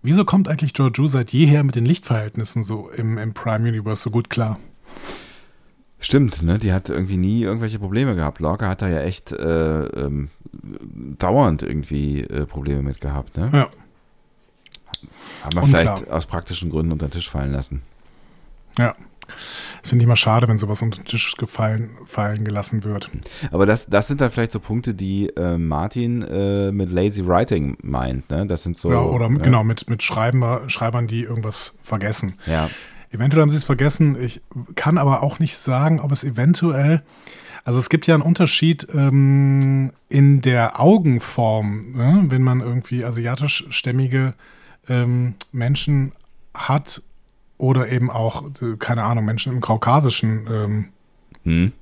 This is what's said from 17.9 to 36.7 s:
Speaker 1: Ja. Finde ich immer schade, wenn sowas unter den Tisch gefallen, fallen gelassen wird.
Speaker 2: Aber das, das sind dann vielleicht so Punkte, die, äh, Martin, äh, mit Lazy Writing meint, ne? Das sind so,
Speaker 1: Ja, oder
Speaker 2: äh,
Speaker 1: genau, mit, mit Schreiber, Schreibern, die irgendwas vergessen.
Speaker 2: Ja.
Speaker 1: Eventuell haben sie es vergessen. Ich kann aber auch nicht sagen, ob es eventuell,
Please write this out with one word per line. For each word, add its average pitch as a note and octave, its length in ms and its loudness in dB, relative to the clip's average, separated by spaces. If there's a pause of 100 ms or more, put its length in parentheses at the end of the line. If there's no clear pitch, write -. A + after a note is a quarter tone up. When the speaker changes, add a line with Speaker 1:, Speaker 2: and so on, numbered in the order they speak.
Speaker 1:
Ja. A#2+ 160 2 (880)
Finde A#2+ 220 2
ich - 20 6
immer A#2+ 100 6
schade, A#2 320 4
wenn G#2+ 120 2
sowas G#2 240 -4
unter A2+ 180 -4
den - 40 -18
Tisch - 320 -4
gefallen, A2 520 -4 (160)
fallen G#2+ 400 -4
gelassen G#2 380 -4
wird. G#2 260 -6 (420)
Speaker 2:
Aber F#2+ 140 4
das, G#2+ 220 2
das G2+ 200 2
sind C#3+ 140 -2
dann B2 80 4
vielleicht A2+ 220 -2
so G#2+ 80 -6
Punkte, A2+ 340 -4
die, G2 360 -2
äh, F2 280 -2
Martin, G#2 640 -2
äh, G2 500 -2
mit F#2+ 200 -2
Lazy G2 340 0
Writing F2 560 0
meint, C2 480 -4
ne? F2 160 -2
Das F#2 160 -4
sind E2+ 160 -6
so, - 140 -2
Speaker 1:
Ja, - 100 4
oder A#2 240 0
Speaker 2:
äh, C3 140 2
Speaker 1:
genau, B2 240 4
mit, A2+ 260 -2
mit A2+ 140 -2
Schreiber, A#2+ 680 0
Schreibern, A#2 380 -2
die A#2 160 -4
irgendwas A2 580 -6
vergessen. G#2 540 -4 (100)
Speaker 2:
Ja. D#2+ 240 0 (400)
Speaker 1:
Eventuell C#3 340 4
haben D3 60 6
sie D3+ 80 0
es C#3 60 -4
vergessen. C#3 580 2
Ich A#2+ 200 -6 (340)
kann E3 220 2
aber C#3 260 2
auch C#3 160 -4
nicht D#3+ 180 -2
sagen, C#3+ 420 0
ob C#3+ 120 -2
es C#3 120 -2
eventuell, C#3+ 800 2 (600)